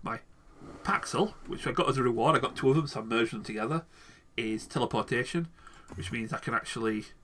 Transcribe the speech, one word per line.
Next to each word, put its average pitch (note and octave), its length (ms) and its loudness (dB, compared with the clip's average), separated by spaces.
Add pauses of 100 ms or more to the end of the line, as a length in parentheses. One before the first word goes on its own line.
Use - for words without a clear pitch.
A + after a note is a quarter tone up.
my A#2 180 -6 (640)
Paxel, G3 500 0 (120)
which - 200 -6
I B2 60 0
got E3 160 4
as C3 100 2
a C3 40 2
reward. B2 340 4
I - 40 4
got B2+ 160 -2
two C3 140 4
of C#3+ 60 6
them, D#3 100 2
so B2 140 -6
I A2 40 -8
merged A2+ 280 2
them G#2+ 100 -6
together, A2+ 420 -2 (520)
is A2 300 -2
teleportation, A#2+ 840 0 (460)
which - 180 -8
means A2+ 200 -4
I G#2 60 -4
can A#2 160 -2
actually A2 520 -2 (160)